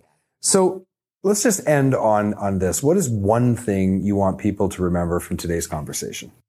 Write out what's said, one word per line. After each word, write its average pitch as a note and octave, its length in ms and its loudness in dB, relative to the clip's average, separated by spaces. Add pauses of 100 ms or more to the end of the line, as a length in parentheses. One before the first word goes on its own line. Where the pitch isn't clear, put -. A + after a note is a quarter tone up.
(400)
So F#3 460 2 (380)
let's G#3 200 0
just A3 240 0
end C#3 260 4
on, G#2 420 2
on G2 240 -2
this. F2+ 220 -2
What D3 140 2
is E3+ 140 0
one A2+ 480 2
thing F#2+ 440 0
you G2+ 140 0
want F#2+ 220 0
people G2 320 -2
to - 120 -6
remember F2 380 0
from - 160 -8
today's E2+ 320 -4
conversation? - 640 -10 (180)